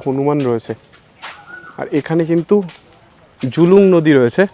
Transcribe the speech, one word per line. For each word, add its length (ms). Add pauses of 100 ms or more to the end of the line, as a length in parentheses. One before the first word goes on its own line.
হনুমান 340
রয়েছে। 340 (1040)
আর 160
এখানে 320
কিন্তু 380 (840)
জুলুং 360
নদী 280
রয়েছে, 420